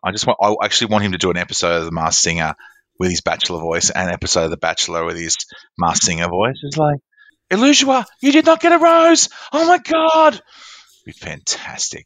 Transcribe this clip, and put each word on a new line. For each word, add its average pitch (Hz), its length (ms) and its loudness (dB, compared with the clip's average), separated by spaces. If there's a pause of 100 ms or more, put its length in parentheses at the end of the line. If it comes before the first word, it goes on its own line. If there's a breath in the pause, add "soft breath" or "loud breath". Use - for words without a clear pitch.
I 95 80 -2
just 104 140 -6
want, 120 160 0
I 104 240 2
actually 107 260 -2
want 104 140 2
him 101 60 0
to 90 60 -4
do 90 120 0
an 85 80 -2
episode 87 400 -2
of 82 80 -2
The 85 60 -8
Masked 80 320 -2
Singer 82 320 -2 (420 soft breath)
with 92 140 -2
his 85 100 -4
Bachelor 85 380 -4
voice 82 300 -2
and 92 180 -2
an 87 60 -4
episode 85 320 -2
of 80 60 -4
The 82 60 -8
Bachelor 82 480 -4
with 85 120 -6
his 82 200 -6 (400 loud breath)
Masked 82 280 0
Singer 85 220 -2
voice. 98 360 -2
It's 143 140 -8
like, 147 220 0 (520 soft breath)
Eluzua, 262 540 2 (160)
you 269 100 2
did 311 140 6
not 320 160 4
get 339 100 4
a 339 80 4
rose! 330 500 4 (220 loud breath)
Oh 320 160 0
my 349 100 6
God! 320 560 2
It'd - 720 -20
be - 60 -18
fantastic. - 960 -10